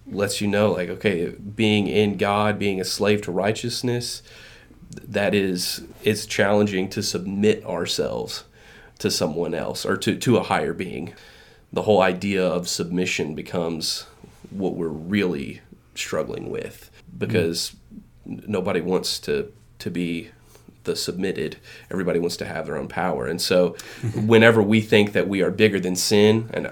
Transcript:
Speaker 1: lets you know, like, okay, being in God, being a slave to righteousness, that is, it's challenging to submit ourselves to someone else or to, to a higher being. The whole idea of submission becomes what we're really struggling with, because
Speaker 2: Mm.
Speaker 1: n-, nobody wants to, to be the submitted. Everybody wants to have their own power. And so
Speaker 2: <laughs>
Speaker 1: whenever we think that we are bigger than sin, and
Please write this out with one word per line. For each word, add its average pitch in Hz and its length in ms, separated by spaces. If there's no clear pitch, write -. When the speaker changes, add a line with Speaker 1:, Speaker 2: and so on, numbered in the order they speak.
Speaker 1:
lets 101 340
you 104 80
know, 101 240
like, 87 180
okay, 92 400
being 104 580
in 101 280
God, 104 420
being 98 220
a 92 40
slave 104 380
to 90 100
righteousness, 120 880
that 101 440
is, 95 480
it's 107 240
challenging 101 640
to 104 120
submit 98 600
ourselves 80 800
to 104 120
someone 82 440
else 62 300
or 98 120
to, 98 200
to 113 200
a 95 60
higher 82 300
being. 85 420
The 90 100
whole 104 200
idea 95 440
of 87 220
submission 87 640
becomes 82 720
what 95 240
we're 85 140
really 82 720
struggling - 560
with, - 400
because 87 580
Speaker 2:
Mm. - 100
Speaker 1:
n-, 87 80
nobody 92 340
wants 90 400
to, 69 320
to 101 100
be 85 400
the - 120
submitted. 90 600
Everybody 87 280
wants 85 200
to - 60
have 78 220
their 76 100
own 71 120
power. 80 380
And 85 140
so 90 360
Speaker 2:
<laughs> 113 180
Speaker 1:
whenever 113 480
we 107 180
think 107 320
that 90 160
we 98 140
are 82 80
bigger 98 300
than 90 160
sin, 107 580
and 80 180